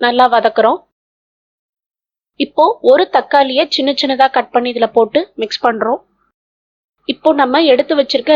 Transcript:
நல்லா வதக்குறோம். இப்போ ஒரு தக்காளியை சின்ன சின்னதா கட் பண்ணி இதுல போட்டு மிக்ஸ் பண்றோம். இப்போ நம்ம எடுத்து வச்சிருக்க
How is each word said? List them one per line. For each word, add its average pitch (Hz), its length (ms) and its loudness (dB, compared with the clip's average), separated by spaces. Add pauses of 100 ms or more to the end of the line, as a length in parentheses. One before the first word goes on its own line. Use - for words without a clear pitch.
நல்லா 240 340 2
வதக்குறோம். 226 440 0 (1600)
இப்போ 302 240 0 (260)
ஒரு 302 140 4 (100)
தக்காளியை 269 500 0 (120)
சின்ன 277 140 -2 (100)
சின்னதா 269 340 0
கட் 247 200 -4
பண்ணி 240 180 -2
இதுல 226 240 -2
போட்டு 226 240 0 (200)
மிக்ஸ் 214 240 -8
பண்றோம். 226 360 -2 (1080)
இப்போ 285 200 -2 (120)
நம்ம 269 220 0 (100)
எடுத்து 277 280 0
வச்சிருக்க 269 360 -2